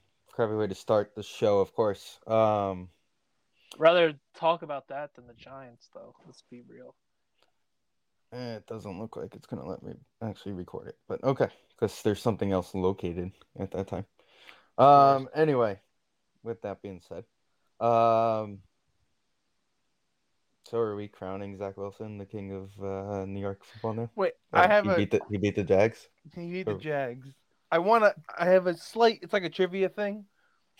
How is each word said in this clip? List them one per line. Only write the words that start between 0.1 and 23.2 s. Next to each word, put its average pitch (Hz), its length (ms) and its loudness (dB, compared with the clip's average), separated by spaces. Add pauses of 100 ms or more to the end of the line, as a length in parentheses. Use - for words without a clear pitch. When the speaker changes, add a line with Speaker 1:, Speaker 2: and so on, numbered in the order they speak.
Speaker 1:
crappy 110 220 0
way 107 140 0
to 95 60 -6
start 104 400 0
the 107 80 -10
show, 104 380 2
of 92 140 -2
course. 104 520 -2
Um, 104 600 0 (920)
Speaker 2:
Rather 165 360 4 (200)
talk 165 280 0
about 147 260 -12
that 143 260 -12
than 123 120 -20
the 120 80 -20
Giants, 127 600 -20
though. 101 200 -20 (120)
Let's 143 240 -20
be 123 160 -20
real. 123 280 -20 (1400)
Speaker 1:
eh, 120 240 -10
it 101 100 -16
doesn't 101 320 -10
look 110 180 -12
like - 180 -12
it's - 120 -20
gonna 71 200 -10
let - 160 -10
me - 100 -14 (300)
actually 104 300 -10
record - 360 -12
it, - 80 -18 (120)
but - 160 -8
okay, 131 240 2 (280)
'cause - 260 -4
there's 104 200 0
something 101 300 0
else 92 220 -2
located 92 580 -2 (260)
at 98 140 -6
that 95 140 -6
time. 101 200 -8 (720)
Speaker 3:
Of 131 80 8
course. 139 360 8
Speaker 1:
Um, 131 120 -12
anyway, 127 460 2 (640)
with 113 200 -10
that 98 180 -8
being 95 220 -14
said, - 220 -16 (600)
um, 113 760 2 (2000)
so 117 140 -6
are 110 160 0
we 104 140 -10
crowning 98 480 -10
Zach 98 200 -10
Wilson 101 420 -10
the 98 80 -12
king 98 260 -12
of, 98 320 -12
uh, 98 420 -6